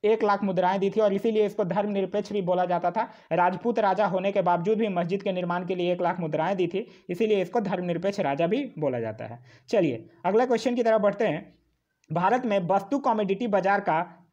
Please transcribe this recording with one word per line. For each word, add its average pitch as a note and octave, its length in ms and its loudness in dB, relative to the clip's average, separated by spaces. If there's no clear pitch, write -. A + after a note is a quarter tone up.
एक A3 200 2
लाख G3+ 200 2
मुद्राएं F#3+ 360 2
दी G3 100 0
थी G#3 100 -2
और G#3 140 4
इसीलिए G#3+ 320 2
इसको G#3 200 -2
धर्मनिरपेक्ष G3+ 680 -2
भी G3+ 100 0
बोला F3+ 220 0
जाता F3 260 0
था। A3 120 -2
राजपूत F#3 460 0
राजा G3+ 280 2
होने F#3+ 240 0
के G3 100 0
बावजूद F3 360 2
भी A3+ 120 0
मस्जिद F3 340 -2
के G3+ 80 -2
निर्माण F3+ 340 -4
के F#3 100 -4
लिए F3 180 0
एक F3+ 80 -2
लाख F3 180 0
मुद्राएं E3 380 -2
दी F3 100 0
थी, G3 180 -4
इसीलिए G#3 320 0
इसको F3+ 200 -2
धर्मनिरपेक्ष F3+ 600 -4
राजा C#3+ 260 0
भी A3 120 0
बोला C3+ 200 0
जाता A2+ 260 -6
है। A#2 140 -14
चलिए D#3 400 0
अगले A3 200 4
क्वेश्चन B3 300 0
की B3 80 0
तरफ A3 180 4
बढ़ते G#3 260 2
हैं। D3+ 260 -4
भारत G3 360 2
में G3+ 220 2
वस्तु G3 320 0
कमोडिटी G#3+ 500 0
बाजार G3 320 2
का E3+ 240 0